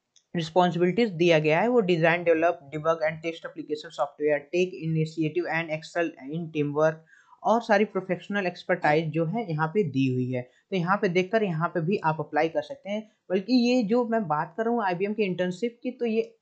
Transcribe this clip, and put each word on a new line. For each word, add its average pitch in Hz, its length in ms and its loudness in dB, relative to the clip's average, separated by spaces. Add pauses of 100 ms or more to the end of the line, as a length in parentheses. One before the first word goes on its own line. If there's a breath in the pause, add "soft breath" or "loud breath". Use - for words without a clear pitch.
(360)
responsibilities 180 760 2
दिया 170 280 4
गया 156 220 4
है 220 80 2
वो 247 140 4
design, 170 360 4
develop, 170 380 2 (180)
debug 160 240 0
and 160 260 -2
test 165 220 -8
application 160 480 -10
software, 147 480 -2 (120)
take 185 200 0 (140)
initiative 160 680 -2
and 165 220 -4
excel 156 580 -6
in 165 200 -8
teamwork 147 380 2 (480 soft breath)
और 220 200 2
सारी 214 220 2
professional 190 640 -4
expertise 175 580 0
जो 160 200 -2
है 190 260 -4
यहाँ 156 180 0
पे 214 140 0
दी 135 320 0
हुई 127 160 -2
है। 127 120 -4
तो - 340 -10
यहाँ 180 200 0
पे 208 120 -4
देखकर 185 340 0
यहाँ 170 260 -2
पे 175 120 -4
भी 175 240 0
आप 160 160 0
apply 151 280 0
कर 156 140 -4
सकते 147 280 -12
हैं। 214 220 -8 (180)
बल्कि 196 220 -2
ये 247 300 4
जो 226 260 0
मैं 220 200 0
बात 151 280 -2
कर 220 80 -2
रहा 233 100 0
हूँ 233 100 0
आईबीएम 185 280 -2
के 214 100 -2
इंटर्नशिप 185 600 -2
की, 254 80 -6
तो 240 160 -4
ये 226 360 -4